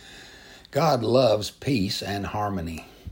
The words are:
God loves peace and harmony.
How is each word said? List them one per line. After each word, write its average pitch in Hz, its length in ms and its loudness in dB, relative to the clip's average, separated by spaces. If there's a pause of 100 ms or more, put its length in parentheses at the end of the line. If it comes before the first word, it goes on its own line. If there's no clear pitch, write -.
(720)
God 143 300 2
loves 110 480 4
peace 98 520 -2
and 101 240 -6
harmony. 90 580 -6 (280)